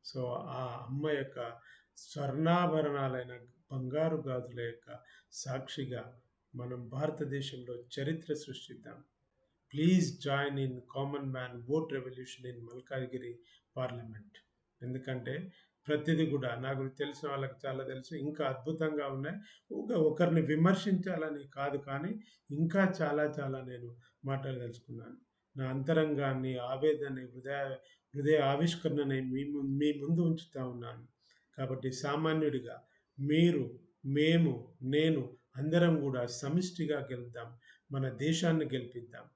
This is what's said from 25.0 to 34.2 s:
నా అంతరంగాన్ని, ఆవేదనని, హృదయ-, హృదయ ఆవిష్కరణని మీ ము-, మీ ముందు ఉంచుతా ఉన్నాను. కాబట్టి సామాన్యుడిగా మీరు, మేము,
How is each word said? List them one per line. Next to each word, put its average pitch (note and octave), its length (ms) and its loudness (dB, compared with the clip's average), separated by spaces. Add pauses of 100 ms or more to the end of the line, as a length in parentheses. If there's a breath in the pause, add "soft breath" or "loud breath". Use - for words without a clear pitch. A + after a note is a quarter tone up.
నా C3 120 -2
అంతరంగాన్ని, C3+ 880 2
ఆవేదనని, C3+ 640 0
హృదయ-, C3 560 -6 (380 soft breath)
హృదయ D3 220 6
ఆవిష్కరణని C#3+ 840 2
మీ C3 220 -2
ము-, C#3+ 180 -4
మీ C#3 320 2
ముందు D3+ 280 2
ఉంచుతా D#3+ 440 0
ఉన్నాను. A#2+ 420 -8 (500 soft breath)
కాబట్టి B2+ 340 -2
సామాన్యుడిగా D3+ 920 0 (360 soft breath)
మీరు, D3+ 600 4 (260)
మేము, D3 760 4